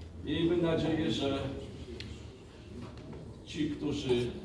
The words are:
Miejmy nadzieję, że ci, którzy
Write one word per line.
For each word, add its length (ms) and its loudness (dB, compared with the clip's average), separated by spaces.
Miejmy 320 4
nadzieję, 540 4
że 280 2
ci, 240 0
którzy 580 2